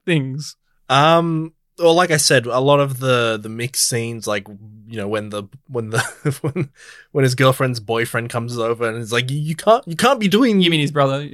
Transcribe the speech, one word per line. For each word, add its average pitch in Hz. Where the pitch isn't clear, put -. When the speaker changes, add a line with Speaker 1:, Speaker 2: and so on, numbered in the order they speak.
Speaker 1:
things? 143
Speaker 2:
Um, 160
well, 165
like 175
I 156
said, 131
a 120
lot 143
of 135
the, 120
the 107
mixed 117
scenes, 117
like, 104
you 113
know, 101
when 107
the, 104
when 117
the, 113
<laughs> -
when, 135
when 139
his 127
girlfriend's 127
boyfriend 117
comes 120
over 117
and 113
is 113
like, 123
"You, 143
you 151
can't, 226
you 165
can't 247
be 208
doing" 208
Speaker 1:
You 170
mean 160
his 147
brother, 143